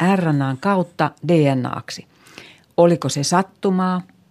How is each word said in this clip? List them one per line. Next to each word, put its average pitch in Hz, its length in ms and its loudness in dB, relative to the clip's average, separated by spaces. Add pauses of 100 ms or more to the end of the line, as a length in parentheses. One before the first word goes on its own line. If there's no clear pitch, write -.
(160)
R 170 160 0
N 139 100 0
A:n 135 180 -4
kautta 180 500 -2 (180)
D 151 260 4
N 123 120 -2 (100)
A:ksi? - 300 -14 (720)
Oliko 170 320 4
se 143 160 -4
sattumaa, 185 800 -2 (280)